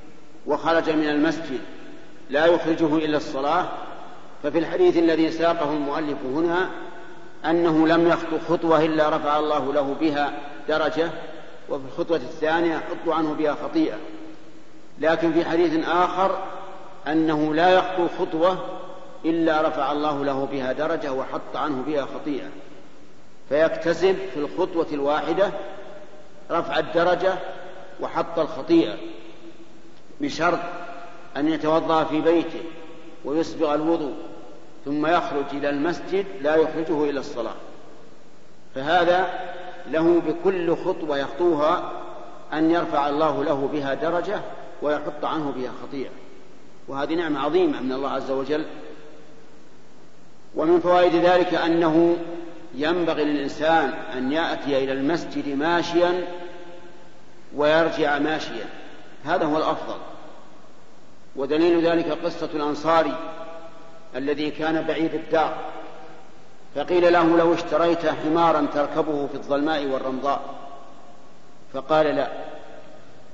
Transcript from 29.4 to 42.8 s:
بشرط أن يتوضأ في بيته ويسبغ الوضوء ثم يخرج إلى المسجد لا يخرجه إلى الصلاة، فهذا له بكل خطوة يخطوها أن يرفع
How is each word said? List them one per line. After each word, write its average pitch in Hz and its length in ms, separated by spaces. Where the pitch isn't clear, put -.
بشرط 160 380
أن 143 120
يتوضأ 160 560
في 151 160
بيته 165 420
ويسبغ 147 500
الوضوء 156 400
ثم 151 220
يخرج 160 460
إلى 143 180
المسجد 165 560
لا 151 160
يخرجه 156 480
إلى 139 160
الصلاة، 113 340
فهذا 175 520
له 165 300
بكل 170 560
خطوة 151 420
يخطوها 156 720
أن 160 180
يرفع 156 380